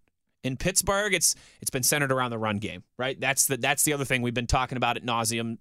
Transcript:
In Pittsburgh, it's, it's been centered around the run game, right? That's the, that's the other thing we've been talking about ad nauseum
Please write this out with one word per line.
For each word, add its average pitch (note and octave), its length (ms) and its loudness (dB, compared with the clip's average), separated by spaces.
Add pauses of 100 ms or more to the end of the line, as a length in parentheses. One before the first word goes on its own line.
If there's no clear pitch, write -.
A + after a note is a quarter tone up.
(420)
In C3 140 -4
Pittsburgh, G3 580 0
it's, - 220 2 (240)
it's - 120 -6
been B2+ 120 -2
centered C#3+ 280 2
around B2+ 200 0
the A#2 60 -4
run G#2+ 220 0
game, F2+ 240 -8 (140)
right? B2+ 220 -4
That's C3 280 2
the, C3+ 100 0
that's C3+ 260 2
the D3+ 80 2
other C#3+ 140 0
thing B2+ 160 2
we've A#2+ 120 0
been A#2+ 140 -2
talking B2+ 300 0
about A#2+ 180 2
ad - 80 -8
nauseum A#2 580 -2